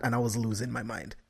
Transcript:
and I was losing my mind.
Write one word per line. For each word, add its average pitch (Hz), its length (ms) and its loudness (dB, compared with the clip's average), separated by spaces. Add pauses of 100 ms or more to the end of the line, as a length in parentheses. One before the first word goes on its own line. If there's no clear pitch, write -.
and 120 100 4
I 120 40 4
was 117 180 2
losing 113 340 0
my 120 140 -2
mind. 110 320 -8 (140)